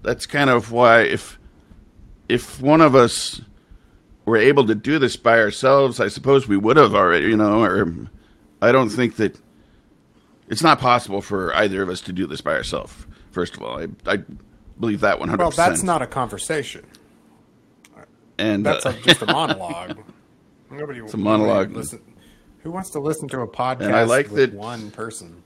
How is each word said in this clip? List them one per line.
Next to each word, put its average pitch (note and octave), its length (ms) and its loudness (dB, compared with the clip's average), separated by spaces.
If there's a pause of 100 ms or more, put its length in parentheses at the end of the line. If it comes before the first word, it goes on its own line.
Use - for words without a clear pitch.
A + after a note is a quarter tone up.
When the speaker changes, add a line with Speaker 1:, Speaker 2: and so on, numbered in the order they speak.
Speaker 1:
that's - 240 -6
kind C#3+ 240 0
of A#2 220 0
why A#2 300 6
if, E2+ 360 -4 (880)
if - 320 -4
one D3 200 4
of D3 140 6
us - 460 2 (840)
were A2+ 120 2
able C3 300 4
to A2 80 2
do C3 240 -2
this C3+ 180 0
by A#2 220 4
ourselves, C3 640 2
I G2+ 80 0
suppose C3 400 2
we G2+ 80 2
would A2 200 2
have A#2+ 180 6
already, F2 320 4
you A2 100 2
know, G#2+ 260 2
or F#2 300 0 (680)
I A2+ 120 4
don't C3 180 4
think A#2 260 -2
that, G#2+ 200 -2 (1120)
it's G#2+ 140 -6
not D#3 160 4
possible A#2+ 440 -2
for F#2 340 -6
either G2 260 0
of F#2 60 -6
us F2+ 140 -8
to F#2 100 -12
do F2+ 140 -6
this D2 140 -10
by D2+ 120 -4
ourselves, A#1+ 420 -6 (360)
first F2 260 -6
of - 60 -16
all. B1 180 -10
I, E2 60 -10 (200)
I G2 120 -2 (600)
believe A2 220 -4
that G2+ 180 0
one - 100 -6
hundred - 180 0
percent. D#3+ 120 -4
Speaker 2:
Well, E3+ 120 4
that's E3+ 120 -4
not E3+ 200 -2
a A#2+ 40 -8
conversation. C3 800 -8 (1500)
Speaker 1:
And, G#2 280 -2
Speaker 2:
That's - 200 -2
Speaker 1:
uh, C3 120 -2
Speaker 2:
a, - 40 -18
just - 200 2
a A2 40 -6
monologue. E3 720 -4 (380)
<laughs> - 340 -20
Nobody C#3 300 -14
Speaker 1:
It's A2 140 -16
a - 40 -6
Speaker 2:
nobody G#2+ 240 2
Speaker 1:
monologue. G2 340 0
Speaker 2:
listen, - 240 -12 (640)
who E3 80 -12
wants F#3 200 -12
to D#3 100 -8
listen D3+ 280 -6
to C3 120 -8
a A#2 80 -6
podcast B2+ 380 -4
Speaker 1:
And G#2 80 0
I A2+ 100 4
like B2+ 260 0
Speaker 2:
with A#2+ 220 0
Speaker 1:
that G#2 60 -16
Speaker 2:
one A2 320 -12
person? F#2 560 -16